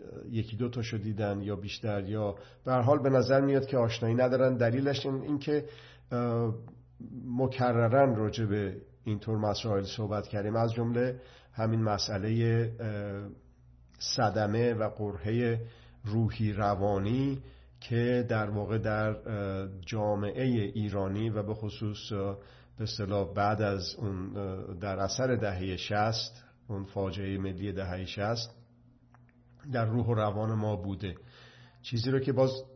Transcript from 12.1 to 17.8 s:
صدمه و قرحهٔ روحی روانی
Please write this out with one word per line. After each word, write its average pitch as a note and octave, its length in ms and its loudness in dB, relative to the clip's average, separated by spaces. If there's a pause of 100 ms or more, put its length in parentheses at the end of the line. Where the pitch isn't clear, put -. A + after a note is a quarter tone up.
صدمه A2 760 2
و G#2+ 140 0
قرحهٔ A2+ 720 0 (440)
روحی G#2+ 480 2
روانی G2+ 920 2 (380)